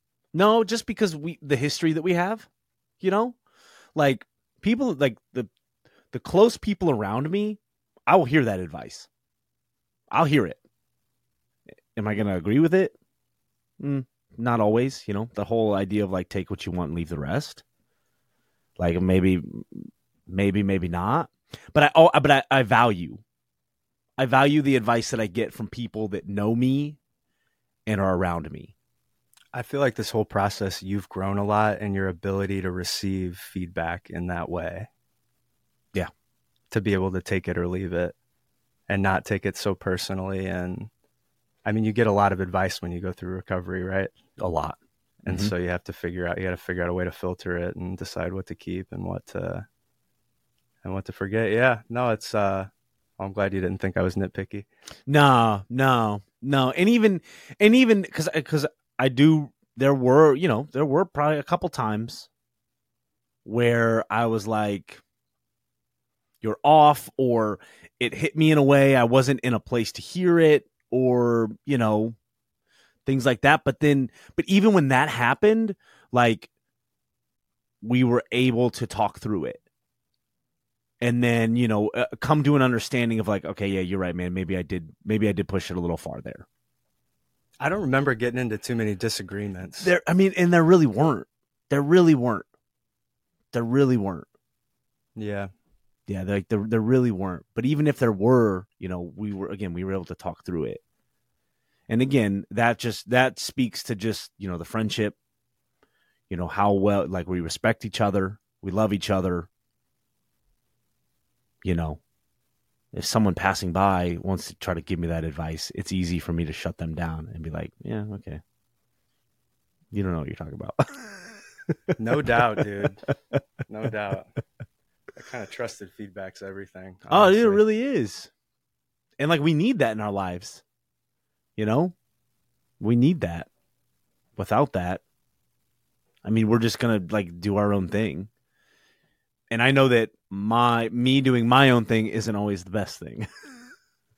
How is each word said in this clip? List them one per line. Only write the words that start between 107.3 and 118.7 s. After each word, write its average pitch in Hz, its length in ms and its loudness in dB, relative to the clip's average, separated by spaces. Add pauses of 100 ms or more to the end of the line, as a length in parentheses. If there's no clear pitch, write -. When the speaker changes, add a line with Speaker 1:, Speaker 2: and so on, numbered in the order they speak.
Speaker 1:
respect 113 440 -4
each 107 160 -6
other, 101 400 -2 (220)
we 95 100 -8
love 104 200 0
each 104 180 -2
other. 90 380 -2 (2250)
You 90 120 -2
know, 78 260 -6 (920)
if 87 120 -10
someone 104 300 0
passing 95 380 -2
by 90 480 0
wants 92 280 -6
to - 80 -20
try 90 180 -6
to 80 80 -10
give 90 160 -6
me 85 100 -4
that 82 160 -4
advice, 80 500 -10
it's - 180 -10
easy 87 260 -2
for 85 140 -8
me 82 120 -2
to 78 80 -8
shut - 260 -10
them 82 160 -8
down 80 400 -8
and 80 80 -12
be 80 80 -10
like, 78 220 -10 (100)
"Yeah, 107 300 -8
okay. 80 280 -14 (1500)